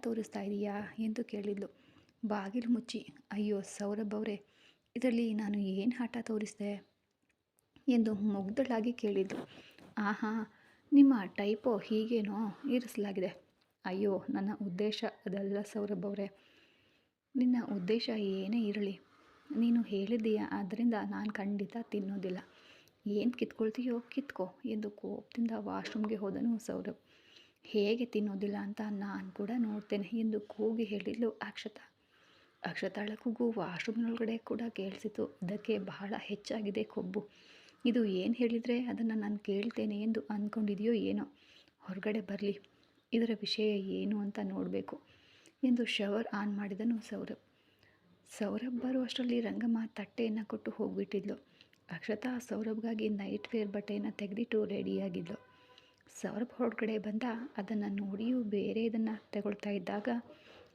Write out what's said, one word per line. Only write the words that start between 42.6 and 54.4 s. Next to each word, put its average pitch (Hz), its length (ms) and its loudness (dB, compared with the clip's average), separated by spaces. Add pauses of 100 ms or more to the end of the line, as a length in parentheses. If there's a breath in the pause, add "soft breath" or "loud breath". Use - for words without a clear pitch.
ಇದರ 233 180 4 (100)
ವಿಷಯ 214 280 2 (200)
ಏನು 190 320 0
ಅಂತ 202 220 -4
ನೋಡ್ಬೇಕು 190 540 -2 (640 loud breath)
ಎಂದು 247 220 6
ಶವರ್ 214 500 0
ಆನ್ 208 220 0
ಮಾಡಿದನು 202 440 0
ಸೌರಭ್. - 420 -8 (880 soft breath)
ಸೌರಭ್ 233 500 -2
ಬರುವಷ್ಟರಲ್ಲಿ 247 600 0
ರಂಗಮ್ಮ 226 460 2
ತಟ್ಟೆಯನ್ನ 220 600 -2
ಕೊಟ್ಟು 220 240 -6
ಹೋಗ್ಬಿಟ್ಟಿದ್ಲು. 202 640 -2 (520 loud breath)
ಅಕ್ಷತಾ 226 500 -4
ಸೌರಭ್ಗಾಗಿ 220 680 -2
ನೈಟ್ 202 400 -2
ವೇರ್ 214 200 0
ಬಟ್ಟೆಯನ್ನ 202 420 -2
ತೆಗೆದಿಟ್ಟು 208 540 0